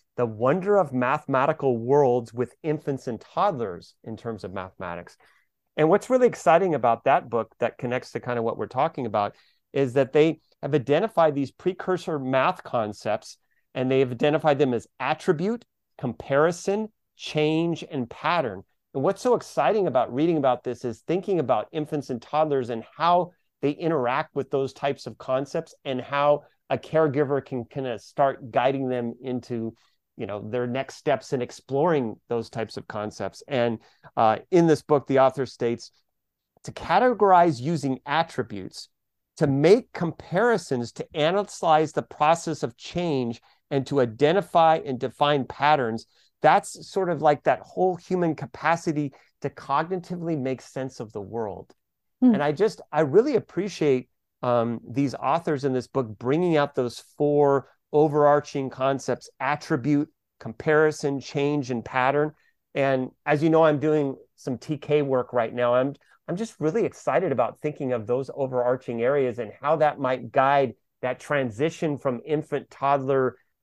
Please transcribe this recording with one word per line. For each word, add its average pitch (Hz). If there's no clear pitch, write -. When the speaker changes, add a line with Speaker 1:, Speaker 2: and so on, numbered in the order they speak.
Speaker 1:
the 123
wonder 147
of 156
mathematical 135
worlds 123
with 120
infants 151
and 120
toddlers 120
in 110
terms 113
of 92
mathematics. 90
And 156
what's 202
really 254
exciting 170
about 117
that 151
book 113
that 117
connects 123
to 117
kind 123
of 113
what 113
we're 107
talking 143
about 104
is 135
that 131
they 156
have 143
identified 156
these 139
precursor 180
math 135
concepts, 107
and 131
they 131
have 127
identified 147
them 135
as 113
attribute, 170
comparison, 175
change, 160
and 131
pattern. 143
And 135
what's 190
so 247
exciting 180
about 120
reading 160
about 131
this 123
is 117
thinking 185
about 117
infants 151
and 120
toddlers 143
and 110
how 175
they 143
interact 147
with 135
those 135
types -
of 113
concepts 139
and 131
how 143
a 135
caregiver 143
can 123
kinda 127
start 135
guiding 135
them 120
into, 117
you 117
know, 101
their 123
next 131
steps -
in 131
exploring 135
those 117
types 110
of 98
concepts. 104
And, 120
uh, 110
in 170
this 151
book, 147
the 135
author 131
states, 117
"To -
categorize 185
using 135
attributes, 131
to 156
make 143
comparisons, 170
to -
analyze 160
the 151
process 160
of 127
change, 135
and 135
to 143
identify 160
and 131
define 135
patterns," 131
that's 165
sort 190
of 151
like 151
that 131
whole 180
human 175
capacity 151
to 143
cognitively 170
make 131
sense -
of 110
the 107
world. 101
Speaker 2:
Hmm. 247
Speaker 1:
And 147
I 147
just, 185
I 156
really 214
appreciate, 160
um, 120
these 127
authors 143
in 135
this 123
book 131
bringing 156
out 143
those 123
four 147
overarching 147
concepts: 135
attribute, 143
comparison, 151
change, 143
and 117
pattern. 143
And 135
as 147
you 160
know, 160
I'm 151
doing 147
some 127
T 147
K 151
work 131
right 117
now. 120
I'm, 135
I'm 175
just 220
really 165
excited 147
about 117
thinking 147
of 110
those 127
overarching 127
areas 127
and 107
how 151
that 147
might 127
guide 139
that 127
transition 143
from 123
infant, 151
toddler, 135